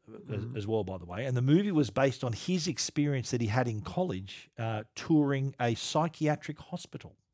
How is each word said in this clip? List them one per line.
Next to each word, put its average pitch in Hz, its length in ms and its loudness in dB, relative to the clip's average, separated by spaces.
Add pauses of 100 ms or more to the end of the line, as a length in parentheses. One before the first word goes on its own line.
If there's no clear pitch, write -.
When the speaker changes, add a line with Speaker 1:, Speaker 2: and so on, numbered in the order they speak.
(320)
Speaker 1:
as, 104 60 -4
Speaker 2:
Mm-hmm. 117 180 -6
Speaker 1:
as 104 80 -4
well, 107 200 0
by 95 120 -6
the 87 100 -12
way. 95 180 -6
And 127 120 0
the 123 60 2
movie 180 300 4
was 147 180 4
based 131 320 2
on 123 100 -2
his 175 360 -2
experience 143 640 0
that 123 80 0
he 113 80 2
had 120 180 2
in 110 140 -2
college, 95 680 -4 (120)
uh, 110 240 -4 (100)
touring 139 680 2
a 120 140 4
psychiatric 151 840 0
hospital. - 560 -12 (180)